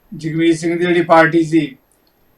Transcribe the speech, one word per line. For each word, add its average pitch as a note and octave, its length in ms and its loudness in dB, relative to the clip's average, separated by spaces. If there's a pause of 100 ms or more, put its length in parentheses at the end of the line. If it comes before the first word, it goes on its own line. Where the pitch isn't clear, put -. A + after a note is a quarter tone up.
(180)
ਜਗਮੀਤ D#3+ 380 -2
ਸਿੰਘ E3+ 240 -4
ਦੀ F3+ 60 -2
ਜਿਹੜੀ F3 160 0
ਪਾਰਟੀ E3 420 4
ਸੀ, D3+ 340 -4 (600)